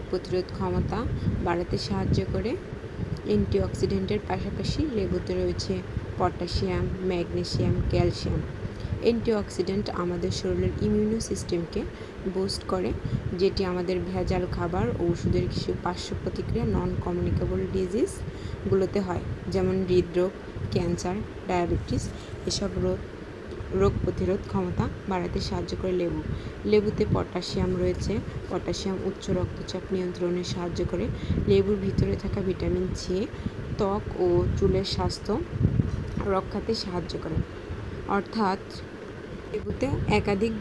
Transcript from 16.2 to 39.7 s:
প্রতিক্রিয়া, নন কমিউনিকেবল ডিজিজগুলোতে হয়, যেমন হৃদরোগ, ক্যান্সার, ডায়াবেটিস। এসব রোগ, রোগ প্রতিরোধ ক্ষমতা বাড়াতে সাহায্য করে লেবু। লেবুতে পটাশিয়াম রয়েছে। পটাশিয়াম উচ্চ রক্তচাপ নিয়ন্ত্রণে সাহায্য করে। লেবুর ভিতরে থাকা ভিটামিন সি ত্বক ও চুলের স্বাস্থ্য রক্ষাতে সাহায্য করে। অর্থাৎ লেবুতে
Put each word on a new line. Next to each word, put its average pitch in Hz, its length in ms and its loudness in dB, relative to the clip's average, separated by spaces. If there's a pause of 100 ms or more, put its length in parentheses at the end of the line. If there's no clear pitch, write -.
প্রতিক্রিয়া, 214 460 0
নন 180 240 2 (100)
কমিউনিকেবল 180 600 0 (120)
ডিজিজগুলোতে 190 1300 0
হয়, 180 220 -2 (280)
যেমন 185 340 4
হৃদরোগ, 180 480 4 (380)
ক্যান্সার, 175 460 0 (300)
ডায়াবেটিস। 175 560 0 (440)
এসব 190 240 0 (120)
রোগ, 185 160 2 (760)
রোগ 190 260 6
প্রতিরোধ 185 480 2
ক্ষমতা 180 360 0 (240)
বাড়াতে 180 320 0
সাহায্য 175 360 -2
করে 190 160 -2
লেবু। 170 280 0 (440)
লেবুতে 208 480 4
পটাশিয়াম 185 640 0
রয়েছে। 180 360 0 (360)
পটাশিয়াম 180 560 -2
উচ্চ 190 260 -4
রক্তচাপ 180 600 -2
নিয়ন্ত্রণে 180 540 0
সাহায্য 175 400 -2
করে। 180 220 0 (420)
লেবুর 196 280 6
ভিতরে 196 400 2
থাকা 202 240 -2
ভিটামিন 185 540 2
সি - 220 -2 (600)
ত্বক 208 260 2 (180)
ও 180 60 4 (260)
চুলের 190 320 4
স্বাস্থ্য 185 480 -2 (920)
রক্ষাতে 196 480 0
সাহায্য 175 440 -2
করে। - 180 -4 (720)
অর্থাৎ 196 520 0 (880)
লেবুতে - 380 -2 (220)